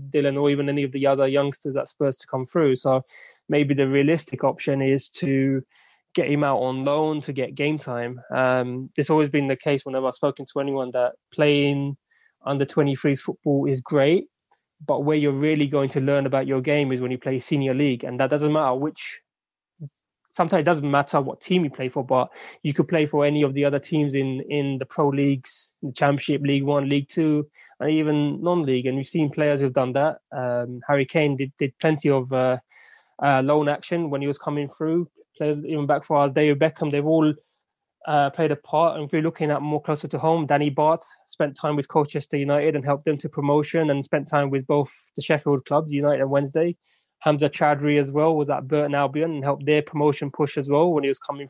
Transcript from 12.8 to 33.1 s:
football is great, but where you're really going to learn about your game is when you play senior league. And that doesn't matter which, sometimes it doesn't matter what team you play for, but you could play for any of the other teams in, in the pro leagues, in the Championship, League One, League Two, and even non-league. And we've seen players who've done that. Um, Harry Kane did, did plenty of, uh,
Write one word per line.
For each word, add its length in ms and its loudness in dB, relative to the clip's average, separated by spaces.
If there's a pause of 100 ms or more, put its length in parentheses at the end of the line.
football 460 -2
is 160 -2
great, 460 2 (580)
but 180 0
where 120 2
you're 160 2
really 340 0
going 240 0
to 100 -2
learn 240 2
about 220 0
your 160 0
game 280 0
is 120 -2
when 80 -4
you 80 -4
play 200 -4
senior 360 -2
league. 300 0
And 140 -6
that 120 0
doesn't 220 0
matter 220 2
which, 460 -8 (1120)
sometimes 300 0
it 20 -6
doesn't 260 0
matter 300 2
what 200 -6
team 240 0
you 60 -2
play 180 -6
for, 160 -4
but 240 2 (340)
you 100 -2
could 160 0
play 180 2
for 200 2
any 160 2
of 100 2
the 120 0
other 140 2
teams 360 -2
in, 340 -2
in 300 -2
the 80 -8
pro 220 0
leagues, 640 -2 (120)
in 60 -6
the 60 -10
Championship, 480 0
League 200 0
One, 260 0
League 200 0
Two, 380 0 (340)
and 100 -2
even 520 0
non-league. 440 0
And 100 0
we've 100 -4
seen 240 0
players 300 0
who've 120 0
done 200 0
that. 260 0 (180)
Um, 500 -4
Harry 200 2
Kane 300 0
did, 220 -6
did 220 -4
plenty 300 2
of, 220 0
uh, 260 0 (640)